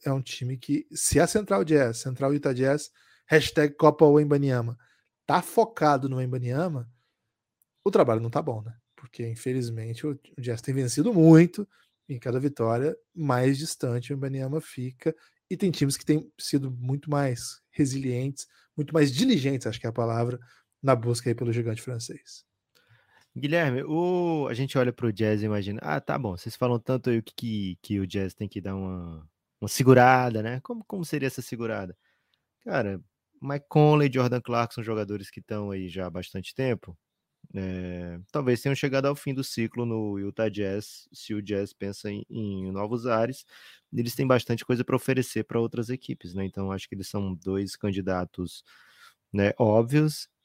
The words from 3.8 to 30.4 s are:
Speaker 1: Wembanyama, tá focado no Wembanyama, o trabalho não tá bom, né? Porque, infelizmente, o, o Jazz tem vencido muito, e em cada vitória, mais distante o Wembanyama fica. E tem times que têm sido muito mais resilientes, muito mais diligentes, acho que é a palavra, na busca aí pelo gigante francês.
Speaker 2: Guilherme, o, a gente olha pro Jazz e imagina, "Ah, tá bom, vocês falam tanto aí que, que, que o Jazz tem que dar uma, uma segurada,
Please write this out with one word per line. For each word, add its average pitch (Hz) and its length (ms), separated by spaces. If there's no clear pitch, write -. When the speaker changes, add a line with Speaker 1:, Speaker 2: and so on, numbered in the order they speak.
Speaker 1:
Wembanyama, 143 720
tá 160 160
focado 151 680
no 131 100
Wembanyama, 127 720
o 202 80
trabalho 120 300
não 117 80
tá 143 120
bom, 123 200
né? 117 120
Porque, - 320
infelizmente, 113 800
o, 143 100
o 135 40
Jazz 117 200
tem 135 120
vencido 139 400
muito, 165 540
e 147 60
em 123 60
cada 127 200
vitória, 127 560
mais 135 440
distante 131 560
o - 20
Wembanyama 135 460
fica. 127 520
E - 80
tem 196 120
times 139 280
que - 80
têm 151 340
sido 139 320
muito 127 380
mais 143 520
resilientes, 135 760
muito 147 160
mais 151 200
diligentes, 139 540
acho 113 140
que - 40
é 117 40
a 113 40
palavra, 117 460
na 135 140
busca 117 340
aí 117 60
pelo 120 160
gigante 113 300
francês. - 640
Speaker 2:
Guilherme, 143 480
o, 170 640
a - 40
gente 135 240
olha 123 160
pro 117 180
Jazz 107 300
e 110 40
imagina, 104 380
"Ah, 147 160
tá - 180
bom, 101 200
vocês - 180
falam 120 240
tanto 123 300
aí 117 120
que, - 120
que, 104 480
que 101 180
o 95 80
Jazz 95 260
tem 104 140
que 101 140
dar 95 140
uma, 87 500
uma 104 80
segurada, 123 720